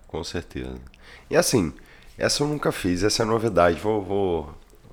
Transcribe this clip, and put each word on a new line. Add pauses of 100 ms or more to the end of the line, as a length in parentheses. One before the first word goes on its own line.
com
certeza. (560)
E
assim, (440)
essa
eu
nunca
fiz,
essa
é
novidade.
Vou,
vou (380)